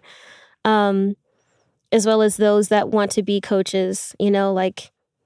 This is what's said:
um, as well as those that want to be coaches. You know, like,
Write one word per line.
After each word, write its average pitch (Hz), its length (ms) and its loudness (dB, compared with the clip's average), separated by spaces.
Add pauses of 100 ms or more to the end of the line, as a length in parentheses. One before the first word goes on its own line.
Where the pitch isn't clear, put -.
(640)
um, 202 520 0 (760)
as 220 140 2
well 220 160 2
as 214 160 2
those 208 320 2
that 214 200 2
want 202 220 0
to 214 120 -2
be 202 180 -2
coaches. 190 800 -4
You 202 120 0
know, 196 220 0
like, 185 380 -4 (340)